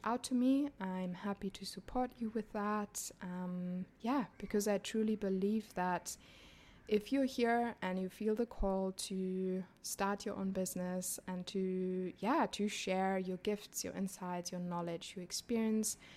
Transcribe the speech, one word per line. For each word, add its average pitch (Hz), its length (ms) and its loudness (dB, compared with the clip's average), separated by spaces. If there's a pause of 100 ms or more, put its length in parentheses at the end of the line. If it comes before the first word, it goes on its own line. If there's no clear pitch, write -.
out 240 200 0
to 262 100 0
me. 269 340 6 (120)
I'm 185 340 -2
happy 202 360 -2
to 196 160 -10
support 247 520 -2
you 226 120 -2
with 220 220 -4
that. 208 580 -2 (120)
Um, 180 640 -4 (140)
yeah, 247 240 2 (140)
because 208 300 2
I 202 100 4
truly 220 380 0
believe 202 580 0
that 180 420 0 (680)
if 214 260 2
you're 269 120 6
here 233 560 4
and 185 180 0
you 185 120 -2
feel 214 240 0
the 226 120 2
call 190 460 2
to 185 720 -2 (180)
start 202 440 -2
your 202 100 -4
own 196 140 0
business 180 760 -2
and 185 200 -4
to, 185 720 0
yeah, 233 340 4
to 208 160 0
share 190 500 0
your 185 200 -2
gifts, - 460 -4
your 180 100 -6
insights, 180 580 -4
your 180 80 -4
knowledge, 175 560 -4
your 185 60 -8
experience 220 760 2 (200)